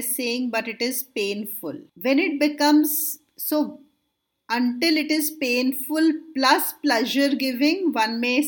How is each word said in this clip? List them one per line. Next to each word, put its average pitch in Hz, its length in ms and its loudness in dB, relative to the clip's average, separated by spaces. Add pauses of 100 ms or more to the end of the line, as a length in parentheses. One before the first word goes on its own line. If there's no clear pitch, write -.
is - 120 -4
saying, 247 360 -4
"But 226 220 -4
it 226 160 -6
is 254 120 -4 (140)
painful." 202 680 -6 (240)
When 269 140 2
it 285 200 -2
becomes, 294 800 2 (280)
so 302 340 -2 (680)
until 247 480 0
it 302 160 -2
is 302 200 0
painful 277 840 0 (220)
plus 262 360 2 (140)
pleasure 262 500 2
giving, 269 560 0
one 226 300 -2
may 247 260 2